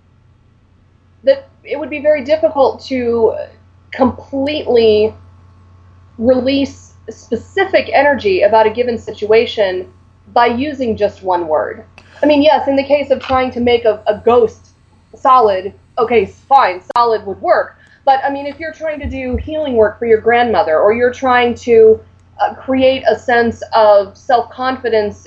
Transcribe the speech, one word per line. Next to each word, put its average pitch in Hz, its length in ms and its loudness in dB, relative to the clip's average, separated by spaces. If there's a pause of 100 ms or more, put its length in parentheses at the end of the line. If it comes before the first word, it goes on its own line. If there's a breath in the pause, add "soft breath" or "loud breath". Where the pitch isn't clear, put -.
(1200)
that 269 240 0 (160)
it 240 140 -8
would 294 120 -10
be 294 100 -8
very 294 240 2
difficult 302 600 0
to 233 500 -2 (580)
completely 240 1200 0 (1040)
release 254 760 -2 (140)
specific - 840 -4
energy 220 500 2
about 220 240 4
a 214 40 2
given 233 280 -4
situation 208 960 -2 (400)
by 233 140 4
using 247 500 -4
just 196 260 -4
one 180 260 -2
word. - 360 -4 (380 loud breath)
I 277 40 2
mean, 294 160 4
yes, 285 260 2
in 269 80 0
the 269 80 0
case 277 260 0
of 254 100 0
trying 254 320 -2
to 240 80 -8
make 240 240 0
a, 214 220 0
a 208 120 -2
ghost 233 500 0 (460)
solid, 208 600 2 (240)
okay, 226 280 0
fine, 196 540 0 (160)
solid 226 300 0
would 190 140 -10
work. 294 380 -2 (260 soft breath)
But, 269 200 2
I 277 60 -2
mean, 277 160 -8
if 285 120 -12
you're 311 140 -12
trying 311 280 -8
to 285 80 -10
do 254 280 -8
healing 294 400 -6
work 214 220 2
for 233 80 -6
your 220 140 2
grandmother, 208 600 0
or 202 120 2
you're 247 200 0
trying 247 440 0
to, 220 440 4 (400)
uh, 208 140 -2
create 262 540 0
a 220 100 0
sense 233 440 -2 (120)
of 208 420 4
self-confidence 233 1120 -4